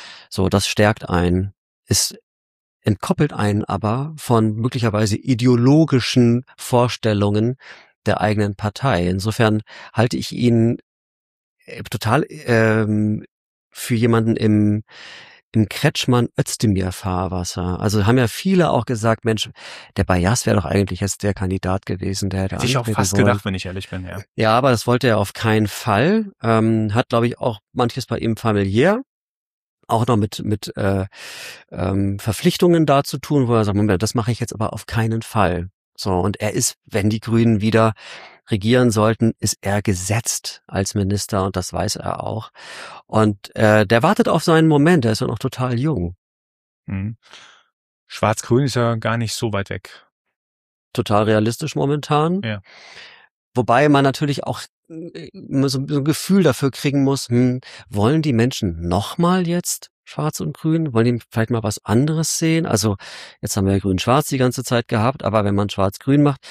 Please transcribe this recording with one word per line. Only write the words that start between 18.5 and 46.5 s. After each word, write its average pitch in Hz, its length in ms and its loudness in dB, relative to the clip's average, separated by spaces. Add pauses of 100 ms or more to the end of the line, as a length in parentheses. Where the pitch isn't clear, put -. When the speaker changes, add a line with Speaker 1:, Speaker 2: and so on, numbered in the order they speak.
Speaker 1:
auch 120 140 0
gesagt, 113 380 -2
„Mensch, 110 280 -2 (460)
der 98 60 2
Bayas 90 440 2
wäre 107 100 2
doch 95 80 0
eigentlich 95 360 -2
jetzt 101 220 -4
der 101 120 -2
Kandidat 95 500 -4
gewesen, 95 460 -6
der 95 100 -2
hätte 95 140 -4
Speaker 2:
Hätte - 100 -4
ich 127 100 -2
auch 123 60 0
Speaker 1:
antreten 113 140 -4
Speaker 2:
fast 98 160 0
Speaker 1:
sollen.“ 98 140 2
Speaker 2:
gedacht, 110 200 0
wenn 98 80 -4
ich 92 140 -8
ehrlich 95 220 -10
bin, 92 160 -10
ja. 90 140 -12 (160)
Speaker 1:
Ja, 110 220 2
aber 131 140 2
das 117 160 0
wollte 123 200 2
er 107 120 2
auf 101 140 -2
keinen 110 340 2
Fall. 185 640 0 (100)
Ähm, 110 540 2
hat, 123 140 0
glaub 117 140 2
ich, - 140 -2
auch 113 220 -4 (120)
manches 123 360 -2
bei - 100 -4
ihm 113 180 -2
familiär, 117 680 2 (840)
auch 117 200 2
noch 120 100 2
mit, - 260 -4
mit, - 320 -4
äh, 98 300 0 (680)
ähm, 98 460 -2
Verpflichtungen 170 720 2
da 139 160 2
zu - 160 -6
tun, 139 280 0
wo 120 60 2
er 110 100 4
sagt, 101 140 0
„Moment, 104 240 2
das 110 140 -2
mache 120 160 0
ich 110 80 -4
jetzt 117 140 -6
aber 107 200 -4
auf - 140 -14
keinen 113 340 -2
Fall.“ 90 480 0 (280)
So, 92 220 -2
und 98 220 -2
er 107 120 -4
ist, - 320 -2
wenn 104 240 0
die 110 100 -2
Grünen 113 420 2
wieder 110 320 4 (560)
regieren 117 420 4
sollten, 110 480 2
ist - 220 -4
er 101 220 -2
gesetzt 98 800 -4
als 98 300 -4
Minister 98 500 -2
und 98 100 -4
das 90 160 -4
weiß 87 260 -4
er - 260 -8
auch. 107 260 -8 (560)
Und, 104 500 0
äh, 107 300 4
der 117 160 2
wartet 196 260 2
auf - 160 0
seinen 160 240 4
Moment, 151 380 4
der 113 60 2
ist 110 100 -2
ja 127 60 -2
noch 117 100 -4
total 127 420 -4
jung. 104 360 -2 (720)